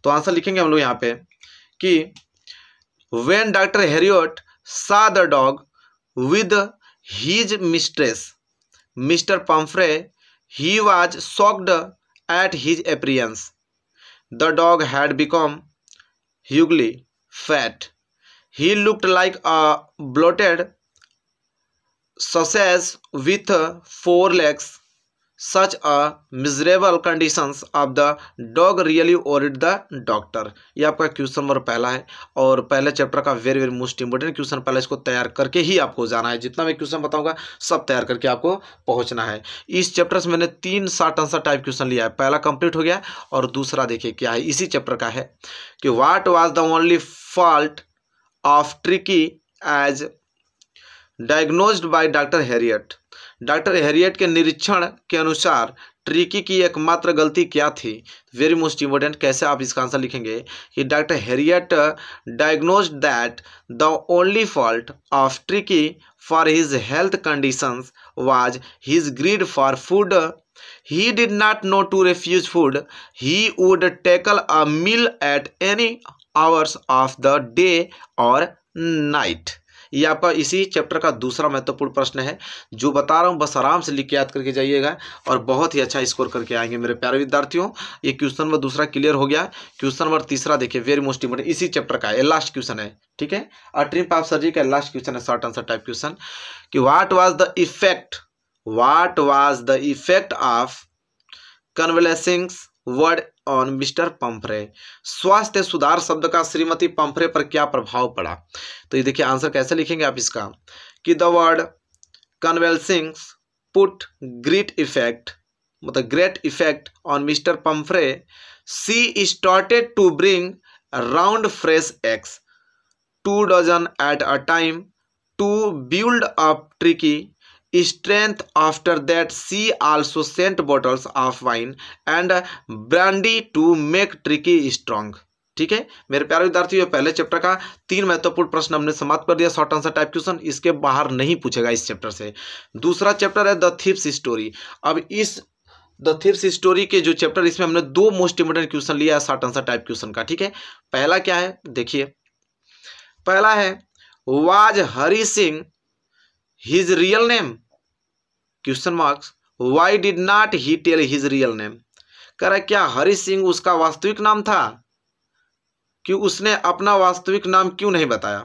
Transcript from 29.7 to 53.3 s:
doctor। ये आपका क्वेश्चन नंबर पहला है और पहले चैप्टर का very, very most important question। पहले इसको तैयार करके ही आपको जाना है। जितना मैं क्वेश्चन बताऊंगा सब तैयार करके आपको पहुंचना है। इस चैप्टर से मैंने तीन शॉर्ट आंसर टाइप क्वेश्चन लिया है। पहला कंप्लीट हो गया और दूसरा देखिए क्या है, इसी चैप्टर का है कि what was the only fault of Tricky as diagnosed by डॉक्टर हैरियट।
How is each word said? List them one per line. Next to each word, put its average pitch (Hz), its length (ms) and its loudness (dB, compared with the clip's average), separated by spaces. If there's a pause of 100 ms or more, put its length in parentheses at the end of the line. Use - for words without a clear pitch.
doctor। 107 340 -4 (320)
ये 143 80 0
आपका 156 220 0
क्वेश्चन 135 360 -6
नंबर 139 160 0 (120)
पहला 120 200 -2
है 131 140 -6 (320)
और 131 240 4 (100)
पहले 139 220 2
चैप्टर 135 280 -2
का 135 140 0 (100)
very, 135 180 0
very 127 160 -2
most 123 260 -6
important 127 340 -4
question। 131 260 -6
पहले 131 140 0
इसको 131 180 -6 (120)
तैयार 123 280 -2
करके 135 240 0
ही 175 260 2
आपको 117 200 -6
जाना 117 240 -2
है। 120 80 -4
जितना 127 260 -6
मैं 160 120 -2
क्वेश्चन 151 260 -8
बताऊंगा 151 320 -4 (260)
सब - 260 -2
तैयार 127 180 0
करके 123 240 -2
आपको 160 260 0 (320)
पहुंचना 120 380 -2
है। 107 180 -8 (280)
इस 180 240 -2
चैप्टर 175 260 0
से 175 80 -6
मैंने 170 180 0 (160)
तीन 190 260 -4
शॉर्ट 160 320 0
आंसर 151 200 -2
टाइप 139 240 -2
क्वेश्चन 131 240 -6
लिया 123 160 0
है। 113 140 -2
पहला 139 280 0
कंप्लीट 160 300 -2
हो 160 60 -2
गया 175 200 0 (300)
और 131 180 -2
दूसरा 135 340 -4 (100)
देखिए 117 180 -6
क्या 120 200 -4
है, 117 80 -2
इसी 156 260 -4
चैप्टर 127 300 -4
का 117 120 -4
है 120 240 -10 (500)
कि 143 60 0 (100)
what 180 380 4
was 165 220 2
the 160 120 2
only 165 340 4
fault 156 840 0 (580)
of 147 260 4 (160)
Tricky 185 360 2 (500)
as 143 280 0 (1200)
diagnosed 160 680 2
by 160 220 2
डॉक्टर 147 280 0
हैरियट। 117 540 -2 (480)